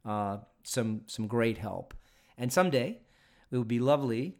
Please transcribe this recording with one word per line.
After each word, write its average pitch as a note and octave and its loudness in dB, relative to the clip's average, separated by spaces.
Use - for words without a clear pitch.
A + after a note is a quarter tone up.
uh, G#2 -2
some, A2 -2
some G#2+ -6
great A2+ 2
help. - -8
And B2 -2
someday, F3+ 2
it B2+ -2
would A#2 0
be A#2 2
lovely C#3 2